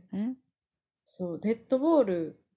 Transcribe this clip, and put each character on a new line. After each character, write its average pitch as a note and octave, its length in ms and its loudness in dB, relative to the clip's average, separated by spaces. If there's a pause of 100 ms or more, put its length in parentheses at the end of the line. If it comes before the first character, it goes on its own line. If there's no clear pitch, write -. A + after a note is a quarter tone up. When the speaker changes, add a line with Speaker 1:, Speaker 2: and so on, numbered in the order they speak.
(140)
Speaker 1:
う F#3+ 40 -6
ん。 A#3+ 180 -4 (720)
Speaker 2:
そ F3 300 -8
う、 D3+ 40 -12
デ A3 160 0
ッ A#3 120 -8
ド C4 120 2
ボ D#4 220 4
ー - 20 2
ル、 E3+ 360 -2 (180)